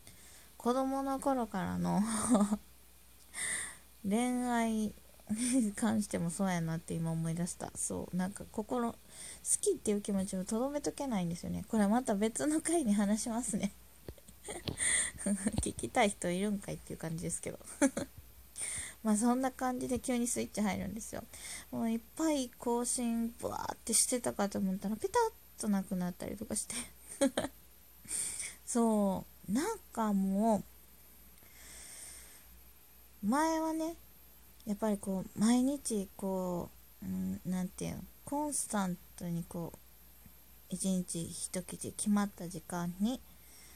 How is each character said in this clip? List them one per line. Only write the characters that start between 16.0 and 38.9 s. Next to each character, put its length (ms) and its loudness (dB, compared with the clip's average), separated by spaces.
い 60 4
人 180 -4
い 100 0
る 100 0
ん 100 0
か 120 -8
い 40 -4
っ 20 -10
て 160 -10
い 20 -6
う 20 -14
感 200 -4
じ 60 -6
で 60 -2
す 120 -4
け 100 -6
ど。 80 -12
<laughs> 760 -12
ま 80 4
あ 60 6
そ 180 4
ん 60 0
な 100 2
感 300 -2
じ 80 -2
で 100 0
急 160 0
に 140 0
ス 100 0
イ 60 0
ッ 40 -10
チ 120 -2
入 180 0
る 80 -4
ん 60 -6
で 80 -6
す 120 -10
よ。 120 -8
も 100 -4
う 100 0
い 60 0
っ 20 -2
ぱ 160 2
い 260 2
更 280 0
新 520 0
ブ 120 -4
ワ 80 -4
ー 160 -4
っ 60 -6
て 140 -4
し 120 6
て 160 0
た 100 0
か 160 0
と 120 -2
思 160 0
っ 20 -4
た 100 -4
ら 80 0
ピ 140 -4
タ 100 4
ッ 420 -2
と 60 0
な 160 4
く 140 -2
な 140 0
っ 20 -8
た 120 -6
り 120 -6
と 80 -8
か 100 -4
し 140 -4
て。 60 -8
<laughs> 320 2
そ 640 4
う。 40 -20
な 260 2
ん 40 -10
か 220 2
も 500 4
う、 40 0
前 320 4
は 140 0
ね、 220 -2
や 80 -2
っ 40 -4
ぱ 120 0
り 80 2
こ 280 -4
う、 140 -12
毎 240 6
日 520 -2
こ 540 -2
う、 40 -10
う 40 -6
ん、 360 -2
な 180 -2
ん 40 -2
て 180 -8
い 60 -4
う 60 -6
の、 60 -10
コ 220 -2
ン 80 -4
ス 160 -4
タ 180 0
ン 100 -2